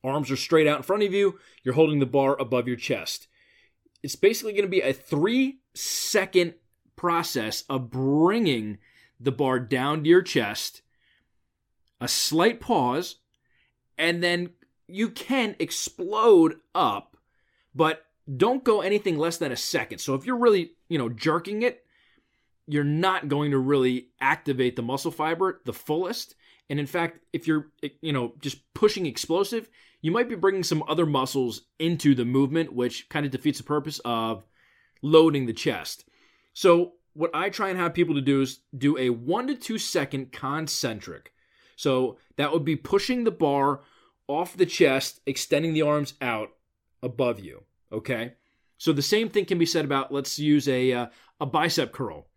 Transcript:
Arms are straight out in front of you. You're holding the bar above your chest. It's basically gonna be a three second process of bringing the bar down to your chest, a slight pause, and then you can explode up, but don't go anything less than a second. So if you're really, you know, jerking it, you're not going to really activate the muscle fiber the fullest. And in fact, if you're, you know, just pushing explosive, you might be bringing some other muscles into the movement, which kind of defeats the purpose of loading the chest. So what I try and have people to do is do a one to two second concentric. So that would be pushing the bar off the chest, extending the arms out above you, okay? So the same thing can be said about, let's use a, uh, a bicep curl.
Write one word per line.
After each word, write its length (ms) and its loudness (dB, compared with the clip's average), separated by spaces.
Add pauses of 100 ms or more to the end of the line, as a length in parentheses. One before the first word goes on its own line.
Arms 280 -4
are 60 -2
straight 300 4
out 100 4
in 60 -8
front 200 0
of 100 0
you. 260 2 (240)
You're 100 -2
holding 260 4
the 60 4
bar 340 2
above 280 -2
your 100 -4
chest. 500 -6 (720)
It's 140 -10
basically 380 2
gonna 140 0
be 140 2
a 120 -2
three 640 0 (140)
second 800 0 (400)
process 760 -2
of 220 -4
bringing 880 2 (420)
the 120 -2
bar 280 0
down 440 -2
to 60 2
your 140 8
chest, 580 -4 (1200)
a 80 -6
slight 520 2
pause, 580 0 (800)
and 260 0
then 280 0 (360)
you 220 -2
can 500 -2
explode 960 4 (160)
up, 420 -2 (580)
but 340 0 (280)
don't 280 2
go 180 4
anything 360 0
less 200 -2
than 140 -4
a 40 -6
second. 440 -6
So 160 -4
if 100 -6
you're 120 -2
really, 340 4 (180)
you 80 -2
know, 100 -2
jerking 540 -2
it, 240 -2 (840)
you're 160 0
not 440 0
going 240 0
to 80 2
really 480 2 (120)
activate 560 0
the 60 -6
muscle 300 -4
fiber 540 -2
the 80 -8
fullest. 640 -6 (340)
And 100 -2
in 80 -4
fact, 320 -4 (120)
if 160 -6
you're, 200 0 (340)
you 100 -6
know, 300 -2
just 320 -10
pushing 320 2
explosive, 640 -2 (320)
you 100 0
might 160 2
be 80 -4
bringing 280 2
some 240 -2
other 180 2
muscles 560 -2 (180)
into 360 4
the 100 0
movement, 480 0
which 340 -4
kind 180 -4
of 60 -4
defeats 280 -2
the 40 -14
purpose 400 -4
of 400 -4 (580)
loading 440 6
the 80 -4
chest. 520 -6 (480)
So 400 4 (200)
what 200 -4
I 160 -2
try 200 -4
and 100 -4
have 140 -2
people 220 0
to 60 0
do 200 2
is 180 -4 (180)
do 200 0
a 120 0
one 380 -2
to 80 -2
two 220 -8
second 560 -4
concentric. 1000 -8 (440)
So 400 0 (180)
that 160 -2
would 140 0
be 100 0
pushing 480 -2
the 80 2
bar 500 0 (460)
off 280 -4
the 100 4
chest, 600 2
extending 480 -2
the 80 0
arms 400 0
out 300 -4 (520)
above 380 -2
you, 220 -18 (280)
okay? 440 -6 (420)
So 160 0
the 80 0
same 260 0
thing 160 -2
can 140 -2
be 80 4
said 180 -2
about, 300 -2
let's 260 -6
use 300 4
a, 240 2
uh, 140 -4 (340)
a 40 -2
bicep 460 0
curl. 460 -10